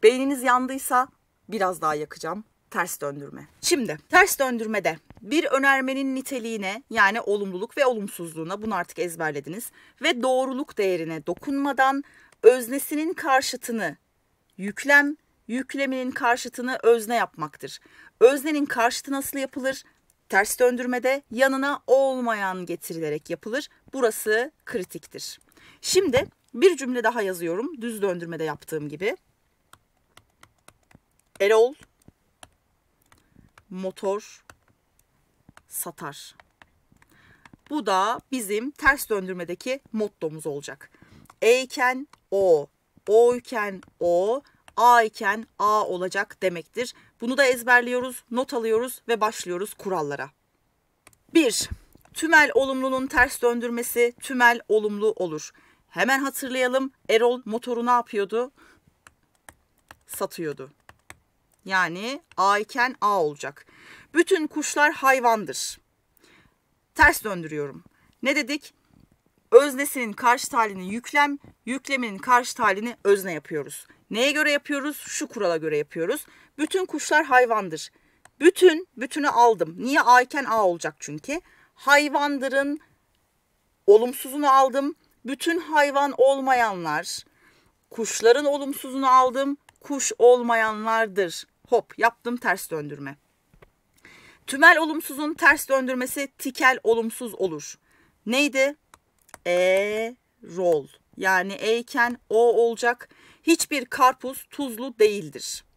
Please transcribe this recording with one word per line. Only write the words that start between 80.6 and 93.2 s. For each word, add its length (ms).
olacak 320
çünkü? 420
Hayvandırın 1080
olumsuzunu 640
aldım. 440
Bütün 340
hayvan 580
olmayanlar, 1040
kuşların 560
olumsuzunu 640
aldım. 480
Kuş 380
olmayanlardır. 1300
Hop, 300
yaptım 380
ters 340
döndürme. 460